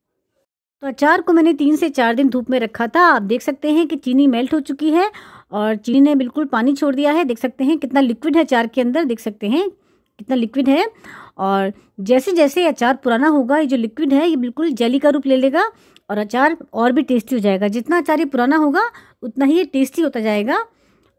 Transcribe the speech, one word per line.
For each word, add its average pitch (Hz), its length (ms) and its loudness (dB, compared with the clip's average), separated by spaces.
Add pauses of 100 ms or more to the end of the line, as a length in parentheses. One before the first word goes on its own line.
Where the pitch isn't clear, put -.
(840)
तो 277 40 -8
अचार 311 340 2
को 349 120 0
मैंने 330 220 4
तीन 294 200 0
से 320 160 -2
चार 233 240 0
दिन 277 140 2
धूप 247 200 -4
में 254 100 0
रखा 226 280 -4
था। 330 180 0
आप 277 180 4
देख 233 180 -2
सकते 302 300 -4
हैं 311 160 2
कि 320 100 -6
चीनी 269 300 2
मेल्ट 247 260 0
हो 311 80 0
चुकी 294 300 -4
है 359 180 2 (420)
और 214 260 -2
चीनी 240 240 2
ने 294 140 4
बिल्कुल 269 320 -2
पानी 254 260 0
छोड़ 277 220 0
दिया 285 160 2
है। 339 140 2
देख 240 140 -4
सकते 262 240 -4
हैं 302 160 2
कितना 269 220 0
लिक्विड 277 360 0
है 320 60 4
अचार 233 240 0
के 254 140 -4
अंदर, 247 240 0
देख 233 140 -4
सकते 208 300 -8
हैं। 349 200 0 (500)
कितना 262 160 -4
लिक्विड 247 340 -2
है। 311 160 2 (540)
और 196 320 0 (300)
जैसे 254 300 0
जैसे 339 340 2
अचार 262 300 0
पुराना 254 320 0
होगा, 285 300 2
ये 311 80 0
जो 262 120 -2
लिक्विड 262 360 -2
है, 302 160 2
ये 320 60 0
बिल्कुल 269 380 -4
जेली 233 260 0
का 294 100 2
रूप 285 160 -2
ले 262 120 2
लेगा 302 340 0 (380)
और 208 80 -4
अचार 254 400 0 (160)
और 233 180 0
भी 269 120 0
टेस्टी 247 320 -2
हो 220 60 -2
जाएगा। 202 280 0
जितना 240 280 -2
अचार 311 220 0
ये 330 60 0
पुराना 269 300 0
होगा, 311 340 0 (340)
उतना 254 220 -4
ही 302 120 2
ये 359 80 0
टेस्टी 269 360 -2
होता 269 180 -2
जाएगा। 220 460 -2 (520)